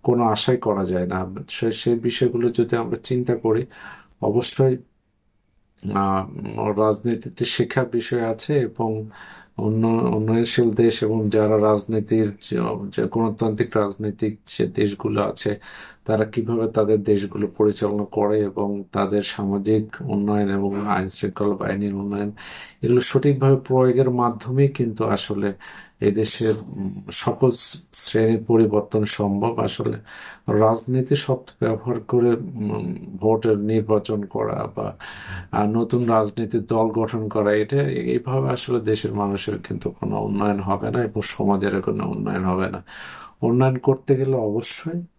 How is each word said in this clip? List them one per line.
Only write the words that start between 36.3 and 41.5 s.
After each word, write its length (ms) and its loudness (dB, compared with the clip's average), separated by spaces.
দল 240 2
গঠন 380 -2
করা, 240 2
এটা 300 2
এইভাবে 680 0
আসলে 300 0
দেশের 320 0
মানুষের 460 -2
কিন্তু 320 -6
কোনো 300 -4
উন্নয়ন 400 0
হবে 300 -2
না 120 0
এবং 200 -2
সমাজের 600 0